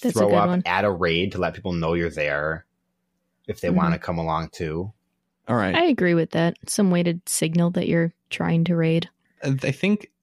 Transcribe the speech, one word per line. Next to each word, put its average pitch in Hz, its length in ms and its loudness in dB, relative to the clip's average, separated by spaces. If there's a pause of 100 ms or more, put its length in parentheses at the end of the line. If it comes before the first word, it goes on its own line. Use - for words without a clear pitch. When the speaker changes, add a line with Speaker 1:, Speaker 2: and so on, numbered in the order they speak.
Speaker 1:
that's - 40 -2
a 240 140 0
Speaker 2:
throw 104 100 4
Speaker 1:
good 101 60 4
Speaker 2:
up 101 140 4
Speaker 1:
one. 180 160 0
Speaker 2:
at 92 180 2
a 104 80 2
raid 87 420 0
to 92 40 -8
let 87 160 -2
people - 180 -6
know 82 220 0
you're 85 160 0
there 76 560 -2 (840)
if 104 140 -8
they - 80 -2
Speaker 1:
Mm-hmm. 185 80 2
Speaker 2:
wanna 175 220 2
come 85 180 -6
along 80 320 -4
too. 85 420 -8 (560)
Speaker 3:
All 131 80 0
right. 98 200 0
Speaker 1:
I 339 100 2
agree 190 280 2
with 165 180 0
that. 165 260 0 (100)
Some 196 240 2
way 175 120 2
to 175 220 -2
signal 170 460 0
that 175 160 -2
you're 165 260 0 (160)
trying 165 360 0
to 170 100 0
raid. 165 340 0 (320)
Speaker 3:
And 135 220 -2
I 139 80 0
think 202 400 -2 (100)